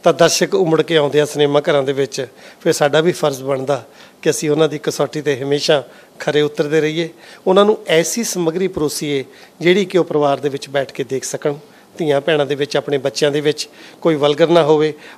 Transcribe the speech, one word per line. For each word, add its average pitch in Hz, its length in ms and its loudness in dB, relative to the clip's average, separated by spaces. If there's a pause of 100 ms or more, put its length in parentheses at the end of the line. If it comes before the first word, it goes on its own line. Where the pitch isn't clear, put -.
ਤਾਂ 170 100 2
ਦਰਸ਼ਕ 175 420 2
ਉਮੜ 160 280 2
ਕੇ 160 140 0
ਆਉਂਦੇ 143 240 2
ਆ 147 40 2
ਸਿਨੇਮਾ 143 360 2
ਘਰਾਂ 147 220 0
ਦੇ 135 100 -2
ਵਿੱਚ, 135 340 -4 (340)
ਫਿਰ 165 120 0
ਸਾਡਾ 151 280 2
ਵੀ 170 120 2
ਫਰਜ਼ 139 300 -4
ਬਣਦਾ 135 420 -4 (380)
ਕਿ 160 80 2
ਅਸੀਂ 147 200 -2
ਉਹਨਾਂ 156 180 2
ਦੀ 143 140 -6
ਕਸੌਟੀ 151 380 -4
'ਤੇ 135 220 -2
ਹਮੇਸ਼ਾ 143 420 0 (340)
ਖਰੇ 151 220 0
ਉਤਰਦੇ 147 400 0
ਰਹੀਏ, 156 280 -2 (380)
ਉਹਨਾਂ 190 180 6
ਨੂੰ 214 140 2 (100)
ਐਸੀ 170 360 0
ਸਮੱਗਰੀ 180 440 -2
ਪਰੋਸੀਏ 147 560 -4 (360)
ਜਿਹੜੀ 180 240 2
ਕਿ 185 140 -2
ਉਹ 160 60 2
ਪਰਿਵਾਰ 147 360 0
ਦੇ 143 80 -4
ਵਿੱਚ 135 200 -8
ਬੈਠ 135 240 -6
ਕੇ 143 120 -8
ਦੇਖ 127 200 -8
ਸਕਣ, 143 300 -6 (440)
ਧੀਆਂ 143 220 0
ਭੈਣਾਂ 147 260 0
ਦੇ 143 80 -2
ਵਿੱਚ, 143 220 -4
ਆਪਣੇ 143 220 -2
ਬੱਚਿਆਂ 139 320 0
ਦੇ 147 100 -2
ਵਿੱਚ 147 280 -2 (340)
ਕੋਈ 165 120 2
ਵਲਗਰ 147 340 2
ਨਾ 170 140 6
ਹੋਵੇ, 151 320 2 (240)